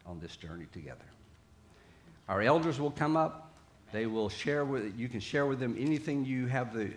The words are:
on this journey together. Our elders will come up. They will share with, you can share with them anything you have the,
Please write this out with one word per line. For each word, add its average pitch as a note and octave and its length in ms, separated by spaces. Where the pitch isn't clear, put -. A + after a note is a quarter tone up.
on F2 140
this D#2+ 160
journey E2+ 360
together. D2 340
Our G2 160
elders D#3 360
will D3 120
come D3+ 260
up. - 360
They A2 140
will A2 240
share C#3+ 360
with, A2+ 340
you B2 100
can B2 100
share C#3+ 280
with C3 120
them B2 200
anything D3 440
you C3 220
have B2 300
the, G#2 220